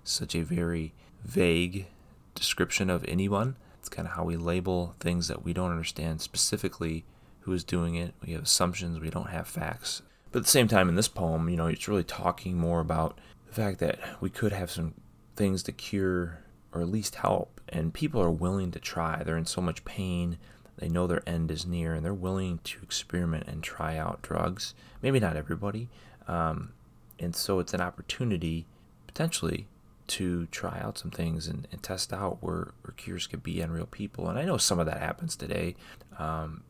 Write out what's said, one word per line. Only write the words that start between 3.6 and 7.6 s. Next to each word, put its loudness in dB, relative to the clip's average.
It's -14
kinda -4
how -2
we 0
label 0
things 2
that -4
we -2
don't 0
understand -2
specifically -2
who -2
is 0